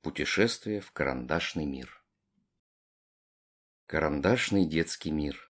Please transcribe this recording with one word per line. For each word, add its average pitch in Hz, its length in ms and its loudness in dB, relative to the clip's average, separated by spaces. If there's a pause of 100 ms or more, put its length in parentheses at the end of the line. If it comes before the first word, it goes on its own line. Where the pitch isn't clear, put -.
Путешествие 98 800 0
в - 100 -20
карандашный 69 720 -2
мир. 67 400 -8 (1800)
Карандашный 80 800 2
детский 80 440 0
мир. 73 460 -4